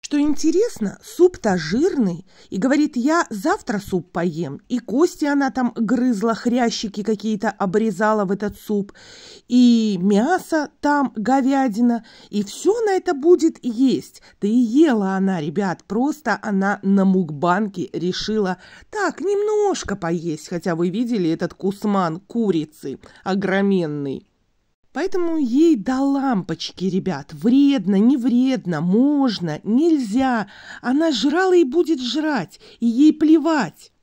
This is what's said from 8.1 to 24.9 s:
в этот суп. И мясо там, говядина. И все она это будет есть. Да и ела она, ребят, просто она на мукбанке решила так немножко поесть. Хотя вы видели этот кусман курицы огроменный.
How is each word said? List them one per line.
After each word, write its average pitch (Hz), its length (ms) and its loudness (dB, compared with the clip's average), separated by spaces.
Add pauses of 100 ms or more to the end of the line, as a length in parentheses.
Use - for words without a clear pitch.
в 180 60 -2
этот 202 280 -6
суп. 202 320 -4 (560)
И 233 540 4
мясо 277 680 0 (120)
там, 285 340 0
говядина. 240 880 0 (260)
И 208 140 -2
все 339 380 -2
она 415 100 0
это 359 220 -2
будет 311 500 2
есть. 233 580 0 (200)
Да 202 60 -2
и 208 40 0
ела 226 640 4
она, 190 240 0
ребят, 165 480 -4
просто 240 560 -2
она 202 400 -2
на 196 220 4
мукбанке 180 880 0
решила 185 640 -4 (340)
так 392 300 -4
немножко 403 720 -2
поесть. 170 540 -6
Хотя 175 260 -4
вы 175 140 0
видели 214 400 -2
этот 165 240 -4
кусман 190 680 -2
курицы 170 800 -4 (240)
огроменный. 185 1040 -2 (680)